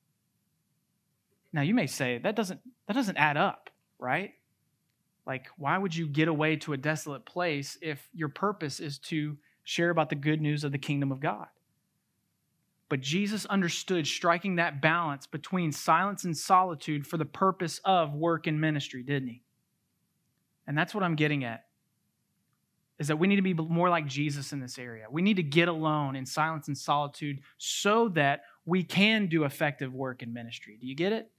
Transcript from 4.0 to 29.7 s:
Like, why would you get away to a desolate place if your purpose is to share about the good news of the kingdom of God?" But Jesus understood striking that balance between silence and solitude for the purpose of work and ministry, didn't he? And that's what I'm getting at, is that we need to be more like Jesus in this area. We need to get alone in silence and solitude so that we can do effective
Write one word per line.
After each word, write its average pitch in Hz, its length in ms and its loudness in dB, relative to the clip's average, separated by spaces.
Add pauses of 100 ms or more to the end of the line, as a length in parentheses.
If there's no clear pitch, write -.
Like, 131 220 -8 (100)
why 147 180 0
would 190 180 -2
you 165 120 -2
get 151 220 2
away 156 280 2
to 151 160 -8
a 135 60 -4
desolate 147 480 -6
place 151 560 -4
if 151 320 -10
your 156 140 -2
purpose 165 520 -4
is 147 200 -8
to 151 360 -4 (280)
share 170 260 2
about 160 200 2
the - 40 -2
good 151 260 2
news 151 240 0
of 143 80 -2
the 143 60 -4
kingdom 143 320 0
of 131 100 -4
God?" 180 280 -4 (1400)
But 139 120 0
Jesus 196 460 -2
understood 180 600 0
striking 175 500 0
that 160 240 0
balance 156 460 0
between 160 460 -2
silence 175 520 2
and 170 120 -2
solitude 160 720 2
for - 100 -6
the 156 80 -2
purpose 185 600 0
of 170 300 4
work 160 320 0
and 151 140 0
ministry, 147 420 -2
didn't 135 280 -2
he? 120 120 -14 (1300)
And 147 100 -2
that's 165 160 0
what 208 80 0
I'm 170 140 2
getting 147 260 2
at, 117 240 -8 (1300)
is 147 100 -2
that 156 80 2
we 165 100 2
need 202 100 6
to 196 60 4
be 185 120 2
more 165 340 2
like 170 180 2
Jesus 143 460 -4
in 143 80 -6
this 123 180 -10
area. 117 320 -12
We 156 120 0
need 208 140 6
to 185 60 2
get 160 240 6
alone 151 480 0
in 131 120 -6
silence 156 420 -2
and 143 100 -6
solitude 147 640 -2 (180)
so 226 520 2
that 147 340 2 (200)
we 180 200 2
can 208 420 4
do 160 160 4
effective 143 500 -2